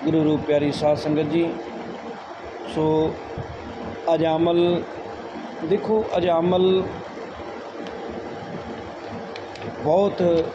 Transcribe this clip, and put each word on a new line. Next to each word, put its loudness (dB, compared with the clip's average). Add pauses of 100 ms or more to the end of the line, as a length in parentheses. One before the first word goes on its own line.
ਗੁਰੂ 4
ਰੂਪ 4
ਪਿਆਰੀ 2
ਸਾਧ 4
ਸੰਗਤ 2
ਜੀ। 2 (1200)
ਸੋ 2 (1000)
ਅਜਾਮਲ, 4 (800)
ਦੇਖੋ, 2 (140)
ਅਜਾਮਲ 4 (3000)
ਬਹੁਤ 4 (100)